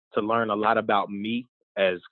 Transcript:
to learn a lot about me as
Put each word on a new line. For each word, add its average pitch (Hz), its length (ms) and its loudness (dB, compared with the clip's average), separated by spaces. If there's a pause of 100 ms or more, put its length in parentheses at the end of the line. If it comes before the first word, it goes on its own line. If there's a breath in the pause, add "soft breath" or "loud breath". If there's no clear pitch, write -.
(140)
to 117 80 -2
learn 110 280 0
a 104 60 0
lot 107 220 2
about 107 320 0
me 110 380 -6 (300)
as 92 220 2 (120)